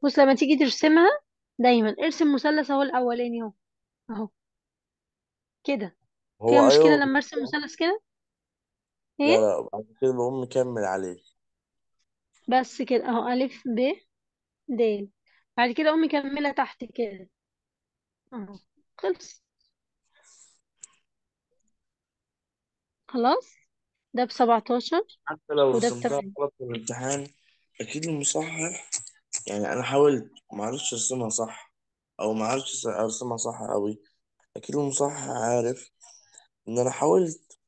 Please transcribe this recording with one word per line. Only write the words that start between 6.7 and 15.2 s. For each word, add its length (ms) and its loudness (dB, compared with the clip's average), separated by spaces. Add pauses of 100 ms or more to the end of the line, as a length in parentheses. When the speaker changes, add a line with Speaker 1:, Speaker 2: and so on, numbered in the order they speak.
Speaker 2:
أيوه 120 8
Speaker 1:
لما 180 2
أرسم 240 -2
Speaker 2:
بالظبط. 160 -6
Speaker 1:
مثلث 200 -6
كده؟ 260 0 (1160)
Speaker 2:
لا، 60 0
Speaker 1:
إيه؟ 120 6
Speaker 2:
لا، 360 0
بعد 120 -8 (160)
كده 120 2
بقوم 300 -2
مكمل 400 -2
عليه. 400 -4 (1200)
Speaker 1:
بس 340 0
كده 280 -2
أهو، 180 -2
ألف 380 -4
ب 280 0 (760)
د. 400 -2 (480)